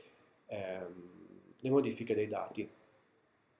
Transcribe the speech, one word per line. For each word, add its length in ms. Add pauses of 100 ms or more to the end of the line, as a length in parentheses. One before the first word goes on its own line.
(460)
ehm, 640 (500)
le 100
modifiche 440
dei 140
dati. 420 (920)